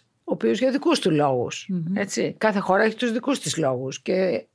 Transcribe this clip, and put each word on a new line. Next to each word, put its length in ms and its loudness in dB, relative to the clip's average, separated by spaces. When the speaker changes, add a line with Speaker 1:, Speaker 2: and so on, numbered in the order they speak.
Speaker 1:
ο 320 -10
οποίος 260 0
για 120 2
δικούς 280 2
του 120 0
λόγους, 580 0
Speaker 2:
Μμμ. 280 -2
Speaker 1:
έτσι, 420 -2
κάθε 200 2
χώρα 240 2
έχει 140 2
τους 160 -2
δικούς 280 -2
της 160 -6
λόγους 440 -2
και 440 0